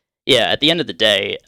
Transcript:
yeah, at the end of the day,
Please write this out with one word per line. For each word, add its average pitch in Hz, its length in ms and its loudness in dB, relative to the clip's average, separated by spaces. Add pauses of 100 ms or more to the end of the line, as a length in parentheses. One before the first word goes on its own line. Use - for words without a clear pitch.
(260)
yeah, 113 240 2
at 110 100 -4
the 147 100 2
end 170 100 0
of 139 60 -6
the 107 60 -10
day, 101 560 0